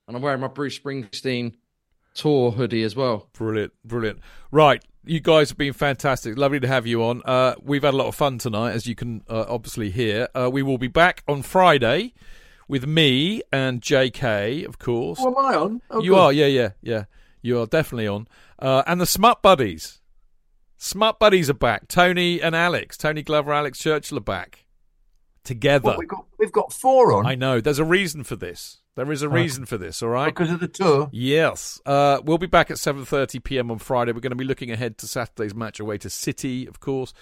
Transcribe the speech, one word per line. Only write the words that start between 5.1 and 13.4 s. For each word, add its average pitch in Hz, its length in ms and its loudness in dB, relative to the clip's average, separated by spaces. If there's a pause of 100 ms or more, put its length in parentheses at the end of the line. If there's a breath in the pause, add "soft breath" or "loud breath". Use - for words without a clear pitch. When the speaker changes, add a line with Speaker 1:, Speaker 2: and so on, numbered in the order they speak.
Speaker 2:
guys 156 300 4
have - 80 -14
been 143 140 -2
fantastic. 131 640 -2
Lovely 139 220 0
to 127 80 -2
have 127 200 0
you 117 180 0
on. 120 200 -2
Uh, 127 380 2
we've 143 220 -2
had 143 100 4
a - 20 0
lot 123 120 0
of - 80 -6
fun 135 220 0
tonight, 110 340 -4
as 117 160 -6
you 113 80 -6
can, 117 320 -10
uh, 113 200 -4
obviously 110 420 -6
hear. 110 440 -2
Uh, 127 180 -2
we 139 100 0
will 135 160 -2
be 123 100 -4
back 165 400 2
on 143 140 -2
Friday 170 680 4 (540 soft breath)
with 135 200 -4
me 156 540 2 (120)